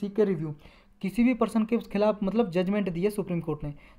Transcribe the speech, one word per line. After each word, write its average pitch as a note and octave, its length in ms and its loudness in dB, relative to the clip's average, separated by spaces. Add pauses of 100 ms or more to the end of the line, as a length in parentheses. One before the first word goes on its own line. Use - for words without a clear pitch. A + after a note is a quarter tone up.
seek G3+ 140 -6
a G#3+ 120 4
review।" D#3+ 260 -2 (500)
किसी G3 220 2
भी B3+ 100 6
person A3+ 300 0
के A3+ 140 0
खिलाफ G#3 440 0
मतलब G3+ 280 0
judgment F#3 400 0
दी E3+ 120 -4
है G#3 80 2
Supreme F3+ 300 -4
Court D3+ 240 -4
ने, D3 100 -8 (240)